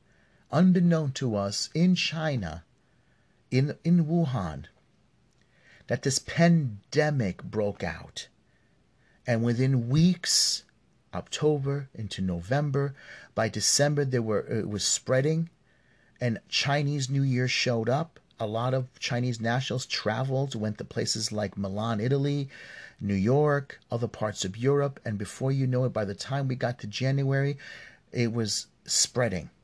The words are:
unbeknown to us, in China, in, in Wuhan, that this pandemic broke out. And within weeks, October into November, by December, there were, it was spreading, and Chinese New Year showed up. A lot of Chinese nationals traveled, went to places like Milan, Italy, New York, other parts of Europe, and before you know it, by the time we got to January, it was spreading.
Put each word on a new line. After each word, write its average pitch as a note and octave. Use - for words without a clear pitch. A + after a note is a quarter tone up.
unbeknown E3+
to B2
us, G2+
in F3+
China, C3
in, C3+
in E3+
Wuhan, A#2+
that C#3
this C3+
pandemic D3
broke G#2
out. -
And A#2
within A#2+
weeks, -
October C#3
into G#2
November, C3+
by A2
December, C#3+
there B2+
were, G#2+
it G#2+
was G#2
spreading, D3+
and A#2
Chinese C#3+
New C#3
Year B2+
showed A#2
up. D3+
A A2
lot A#2
of C3
Chinese B2
nationals B2
traveled, C3
went G#2+
to -
places A2
like G#2
Milan, G2+
Italy, C#3
New G2+
York, C#3
other A#2
parts -
of G2
Europe, C#3
and G#2+
before C3
you C3+
know B2+
it, G#2+
by A2
the G2
time C3+
we B2+
got B2
to A2
January, C#3
it A#2
was A2
spreading. G2+